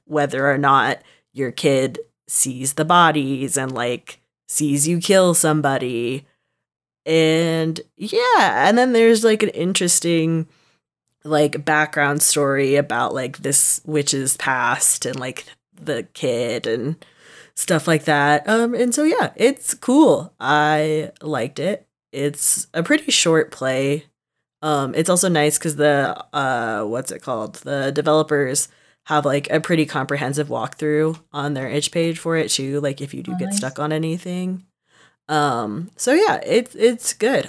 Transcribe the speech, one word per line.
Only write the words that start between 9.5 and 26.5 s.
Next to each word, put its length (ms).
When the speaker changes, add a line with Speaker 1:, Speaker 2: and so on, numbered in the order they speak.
Speaker 1:
like, 400
background 580
story 540
about, 380
like, 240
this 480
witch's 500
past 680
and, 120
like, 280
the 400
kid 540
and 300
stuff 320
like 160
that. 460
Um, 240
and 200
so, 120
yeah, 320
it's 380
cool. 680
I 680
liked 360
it. 300
It's 640
a 100
pretty 280
short 380
play. 580
Um, 320
it's 160
also 200
nice 280
'cause 200
the, 440
uh, 500